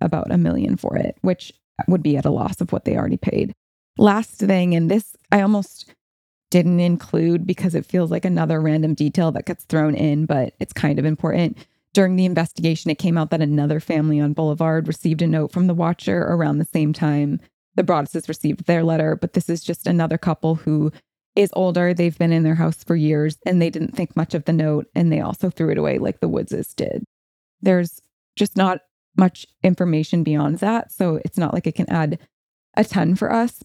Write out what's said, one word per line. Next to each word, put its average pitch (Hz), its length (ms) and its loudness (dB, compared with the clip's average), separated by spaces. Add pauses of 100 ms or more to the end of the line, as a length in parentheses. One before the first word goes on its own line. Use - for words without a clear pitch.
about - 320 -2
a 175 60 2
million 175 380 0
for - 200 -4
it, - 260 -2
which - 300 -2 (360)
would 180 140 2
be 147 140 2
at 139 80 0
a 143 60 2
loss 127 300 -2
of 175 120 -4
what - 120 -2
they - 120 0
already - 200 -2
paid. - 360 -2 (460)
Last 214 400 2
thing, 180 360 2
and 165 160 2
this 214 260 -2 (160)
I 202 100 4
almost 202 500 -2 (580)
didn't 175 300 4
include 170 640 0
because 180 280 -2
it 160 100 -2
feels 175 260 0
like 175 140 -2
another 165 360 0
random 156 340 0
detail 151 380 0
that - 140 -8
gets - 180 -8
thrown 151 300 0
in, 151 320 0
but 139 340 -2
it's - 120 -8
kind 147 260 0
of 135 60 0
important. 156 540 -2 (340)
During 185 240 4
the 185 80 2
investigation, 165 640 -2
it 151 80 -4
came 170 200 0
out 156 120 -2
that 160 120 0
another 147 380 0
family 156 400 0
on 147 120 0
Boulevard 160 540 0
received 160 360 -2
a 170 40 2
note 156 240 0
from 180 160 0
the 175 80 2
watcher 175 480 -2
around 151 360 0
the 165 140 0
same 156 200 0
time 147 480 -2 (340)
the 190 100 2
Broadduses 156 440 -2
received - 380 -4
their 165 180 2
letter, 160 320 0
but - 160 -6
this - 160 -2
is 170 140 -4
just - 240 -6
another 165 320 0
couple 160 380 -2
who 151 360 0 (440)
is 202 180 4
older. 180 400 2
They've 170 240 0
been 170 140 2
in 165 100 4
their 160 140 2
house 160 280 0
for 170 120 0
years 151 500 0
and 180 160 2
they 165 80 2
didn't 160 260 -6
think 170 200 -6
much 165 180 -2
of 156 100 -4
the 165 80 0
note, 156 420 0
and 170 180 2
they 151 80 0
also - 300 -4
threw 160 200 -2
it 151 80 0
away 151 200 0
like - 220 -4
the 165 80 0
Woodses - 460 -6
did. - 300 -6 (580)
There's 180 380 0 (360)
just 202 200 -2
not 190 240 2 (360)
much 185 300 2 (160)
information 170 640 2
beyond 147 340 0
that, 226 340 -2
so 165 320 -2
it's - 140 -8
not 165 160 0
like 175 120 -2
it 160 80 -2
can - 160 -2
add 160 280 0 (580)
a 214 80 4
ton 180 320 0
for - 160 -2
us, 226 320 -2